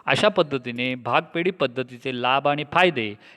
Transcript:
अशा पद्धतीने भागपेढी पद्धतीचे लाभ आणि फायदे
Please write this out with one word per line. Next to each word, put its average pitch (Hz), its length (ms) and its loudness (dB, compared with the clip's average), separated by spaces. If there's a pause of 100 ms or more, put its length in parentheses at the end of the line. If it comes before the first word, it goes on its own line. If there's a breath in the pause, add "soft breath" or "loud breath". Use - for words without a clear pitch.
अशा 135 220 2
पद्धतीने 127 640 -2
भागपेढी 160 560 -2
पद्धतीचे 123 720 -4
लाभ 135 260 2
आणि 147 240 -2
फायदे 135 420 2 (220 soft breath)